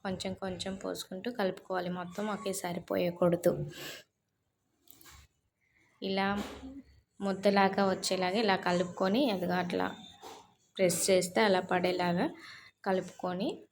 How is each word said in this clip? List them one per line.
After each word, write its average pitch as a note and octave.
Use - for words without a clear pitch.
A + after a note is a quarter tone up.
కొంచెం F#3+
కొంచెం F#3+
పోసుకుంటూ F#3
కలుపుకోవాలి. F#3
మొత్తం F3+
ఒకేసారి F#3
పోయకూడదు. F3
ఇలా G3
ముద్దలాగా G3
వచ్చేలాగా F#3
ఇలా F#3+
కలుపుకొని, F#3
అదిగో F3+
అట్లా F#3
ప్రెస్ F3
చేస్తే F#3
అలా F#3
పడేలాగా F3+
కలుపుకొని F#3